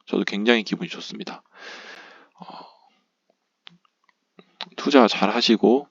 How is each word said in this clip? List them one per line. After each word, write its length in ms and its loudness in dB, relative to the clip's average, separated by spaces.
저도 200 -2
굉장히 400 0
기분이 260 -8
좋습니다. 520 -14
어, 60 -20
투자 300 6
잘 240 0
하시고 600 2